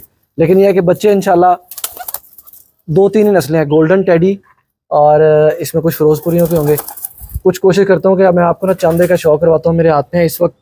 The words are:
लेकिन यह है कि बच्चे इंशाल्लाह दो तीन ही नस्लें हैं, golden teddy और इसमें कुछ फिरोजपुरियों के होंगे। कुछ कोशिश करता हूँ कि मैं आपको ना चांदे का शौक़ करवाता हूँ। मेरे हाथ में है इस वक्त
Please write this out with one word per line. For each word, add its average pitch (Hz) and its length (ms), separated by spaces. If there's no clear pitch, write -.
लेकिन 170 220
यह 196 80
है 196 60
कि 190 100
बच्चे 180 280
इंशाल्लाह 180 440
दो 185 220
तीन 208 180
ही 208 60
नस्लें 160 260
हैं, 151 100
golden 160 340
teddy 185 360
और 151 320
इसमें 156 200
कुछ 160 120
फिरोजपुरियों 165 540
के 170 80
होंगे। 147 200
कुछ 185 140
कोशिश 190 300
करता 190 220
हूँ 190 80
कि 190 120
मैं 175 140
आपको 170 240
ना 190 80
चांदे 170 320
का 180 100
शौक़ 151 240
करवाता 165 280
हूँ। 165 80
मेरे 165 120
हाथ 147 160
में 175 140
है 170 60
इस 160 160
वक्त 170 200